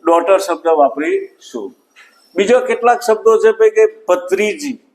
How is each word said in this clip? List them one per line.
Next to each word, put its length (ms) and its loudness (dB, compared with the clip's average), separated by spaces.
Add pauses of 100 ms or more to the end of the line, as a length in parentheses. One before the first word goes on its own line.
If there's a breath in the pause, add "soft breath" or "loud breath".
ડોટર 320 2
શબ્દ 280 -4
વાપરીશું. 1080 -2 (640 soft breath)
બીજો 240 2
કેટલાક 400 -2
શબ્દો 360 0
છે 160 2
ભાઈ 180 2
કે 160 2 (220)
ભત્રીજી 720 -4 (160)